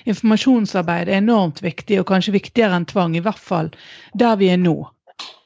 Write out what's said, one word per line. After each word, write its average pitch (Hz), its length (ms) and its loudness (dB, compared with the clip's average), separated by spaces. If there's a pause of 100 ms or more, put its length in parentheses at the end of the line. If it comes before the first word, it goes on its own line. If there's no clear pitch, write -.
informasjonsarbeid 202 1000 0
er 196 140 0
enormt 208 400 2
viktig, 190 400 -2
og 175 80 -4
kanskje 190 300 0
viktigere 214 420 0
enn 165 80 -6
tvang, 170 240 -2
i 170 80 -2
hvert 196 240 -6
fall 165 240 -4 (480)
der 220 240 2
vi 190 80 4
er 180 80 2
nå. 180 160 2 (720)